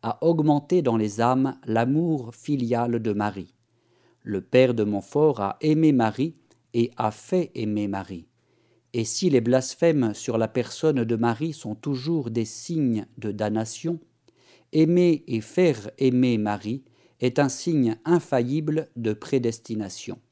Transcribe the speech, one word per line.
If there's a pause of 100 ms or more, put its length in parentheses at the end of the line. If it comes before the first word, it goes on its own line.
à
augmenter
dans
les
âmes
l'amour
filial
de
Marie. (680)
Le
père
de
Montfort
a
aimé
Marie (380)
et
a
fait
aimer
Marie. (680)
Et
si
les
blasphèmes
sur
la
personne
de
Marie
sont
toujours
des
signes (120)
de
damnation, (720)
aimer
et
faire
aimer
Marie (360)
est
un
signe
infaillible
de
prédestination. (120)